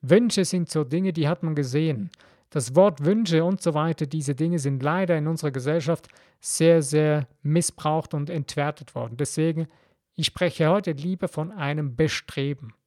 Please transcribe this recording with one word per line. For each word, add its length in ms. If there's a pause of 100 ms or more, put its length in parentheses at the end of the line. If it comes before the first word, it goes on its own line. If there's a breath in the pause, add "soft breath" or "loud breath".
Wünsche 440
sind 240
so 140
Dinge, 300
die 140
hat 160
man 120
gesehen. 560 (380 soft breath)
Das 260
Wort 280
Wünsche 400
und 180
so 120
weiter, 320
diese 300
Dinge 240
sind 240
leider 340
in 100
unserer 240
Gesellschaft 560 (320 soft breath)
sehr, 440
sehr 440 (140)
missbraucht 720
und 160
entwertet 680
worden. 220
Deswegen, 500 (480 soft breath)
ich 120
spreche 420
heute 220
lieber 360
von 240
einem 440
Bestreben. 760 (140)